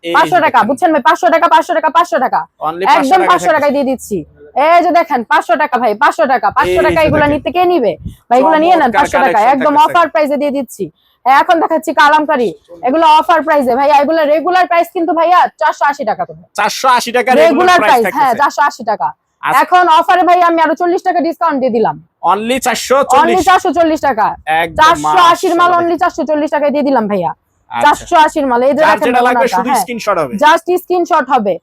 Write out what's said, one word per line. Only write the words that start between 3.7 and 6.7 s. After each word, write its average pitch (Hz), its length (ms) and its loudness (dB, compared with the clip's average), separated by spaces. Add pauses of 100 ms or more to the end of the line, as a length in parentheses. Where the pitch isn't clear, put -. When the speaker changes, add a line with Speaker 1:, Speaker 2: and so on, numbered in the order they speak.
Speaker 2:
দিয়ে 285 120 -2
দিচ্ছি। 240 320 -6 (480)
এই 339 180 4
যে 349 80 0
দেখেন 294 340 0
পাঁচশো 320 320 0
টাকা - 220 -2
ভাই, 226 160 -2
পাঁচশো 302 320 0
টাকা। 240 220 0
Speaker 1:
এই 277 260 -2